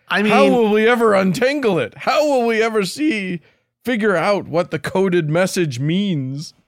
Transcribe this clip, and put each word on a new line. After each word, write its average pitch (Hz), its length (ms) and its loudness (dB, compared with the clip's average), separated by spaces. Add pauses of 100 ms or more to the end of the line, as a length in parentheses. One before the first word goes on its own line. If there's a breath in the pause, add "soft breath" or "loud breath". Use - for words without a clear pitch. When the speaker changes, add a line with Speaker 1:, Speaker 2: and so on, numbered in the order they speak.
Speaker 1:
I, 180 120 0
Speaker 2:
I 214 80 0
Speaker 1:
how 233 160 6
Speaker 2:
mean, 269 80 4
Speaker 1:
will 233 180 2
we 214 160 2
ever 233 280 2
untangle 202 640 0
it? 113 180 -4
How 277 320 0
will 262 180 2
we 220 160 0
ever 214 220 0
see, 196 560 -4 (460 soft breath)
figure 214 280 0
out 175 320 0
what 170 240 -4
the 160 80 -6
coded 175 520 0
message 165 500 -2
means? 151 720 -4 (160)